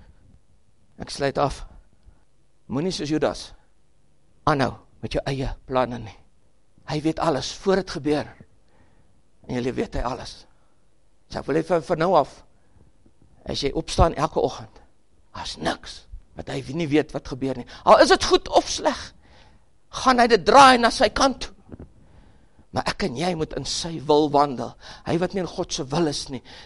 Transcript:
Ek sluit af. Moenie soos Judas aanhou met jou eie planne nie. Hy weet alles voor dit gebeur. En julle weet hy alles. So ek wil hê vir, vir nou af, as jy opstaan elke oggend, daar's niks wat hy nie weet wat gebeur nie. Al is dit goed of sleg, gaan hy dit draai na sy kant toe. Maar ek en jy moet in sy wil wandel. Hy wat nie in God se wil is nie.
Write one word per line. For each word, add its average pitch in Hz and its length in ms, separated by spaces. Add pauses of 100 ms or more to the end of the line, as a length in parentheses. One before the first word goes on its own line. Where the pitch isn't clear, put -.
(1000)
Ek 117 100
sluit 139 280
af. 143 280 (1040)
Moenie 151 240
soos 151 180
Judas 147 440 (880)
aanhou 139 300 (280)
met - 120
jou - 120
eie 135 300 (100)
planne 127 340
nie. 107 180 (720)
Hy 151 120
weet 156 180
alles 143 340
voor 190 220
dit 190 140
gebeur. 147 460 (1120)
En 127 80
julle 123 180
weet - 220
hy 139 60
alles. - 440 (840)
So 110 100
ek - 60
wil 139 100
hê 160 80
vir, 165 180
vir 165 160
nou 175 180
af, - 320 (1000)
as - 160
jy - 160
opstaan 170 400
elke 156 240
oggend, - 380 (540)
daar's - 220
niks - 460 (340)
wat - 160
hy 143 80 (160)
nie 170 140
weet 147 240
wat - 160
gebeur 131 260
nie. 120 80 (220)
Al 214 160
is 302 100
dit - 160
goed 359 240
of - 160
sleg, - 280 (1080)
gaan 254 180
hy 240 80
dit 214 160
draai 262 320
na 233 160
sy 220 220
kant 269 320
toe. - 60 (1200)
Maar - 160
ek - 160
en 127 100
jy 175 120 (100)
moet 156 180
in 139 80
sy 165 300 (100)
wil 151 240
wandel. 139 440 (340)
Hy 151 100
wat 180 160
nie 196 80
in 165 80
God - 240
se 151 160
wil 151 220
is - 180
nie. 127 140 (220)